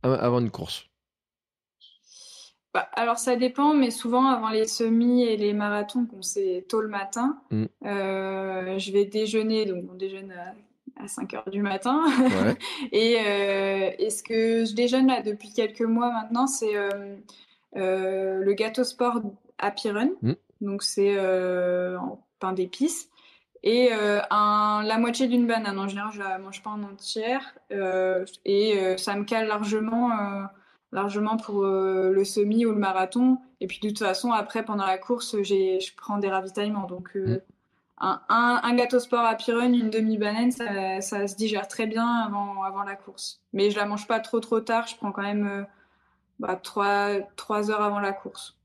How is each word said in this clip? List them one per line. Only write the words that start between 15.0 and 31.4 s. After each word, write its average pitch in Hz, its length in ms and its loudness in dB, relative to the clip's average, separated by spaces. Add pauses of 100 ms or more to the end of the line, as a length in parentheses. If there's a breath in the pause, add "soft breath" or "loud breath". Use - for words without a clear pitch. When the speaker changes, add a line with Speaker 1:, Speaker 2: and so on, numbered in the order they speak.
Speaker 2:
là 247 140 4
depuis 208 320 -6
quelques 220 300 -2
mois 233 280 2
maintenant, 233 360 0
c'est, 220 280 -2
euh, 202 400 -4 (600 soft breath)
euh, 190 640 0
le 196 140 2
gâteau 220 300 0
sport 240 380 0 (380)
Happy 202 320 -2
Run. 226 180 2 (140)
Speaker 1:
Mm. 120 100 2 (280)
Speaker 2:
Donc 202 220 -4
c'est, 202 340 2
euh, 185 840 0
en - 240 -10 (160)
pain 190 140 -2
d'épices. 190 560 -2 (540 soft breath)
Et, 247 300 6
euh, 208 260 2 (120)
un, 208 520 2
la 220 140 0
moitié 240 300 0
d'une 240 200 4
banane. 214 320 -2
En 196 80 -2
général, 202 240 -6
je 208 80 -14
la 190 200 -6
mange 196 240 -16
pas 214 80 -10
en 214 120 -8
entière. 226 720 -6 (160)
Euh, 185 540 0 (200)
et, 202 340 4
euh, 185 180 2
ça 202 180 -4
me 208 80 -2
cale 220 240 0
largement, 220 640 0
euh, 202 320 -2 (480 soft breath)
largement 208 460 0
pour, 208 280 -2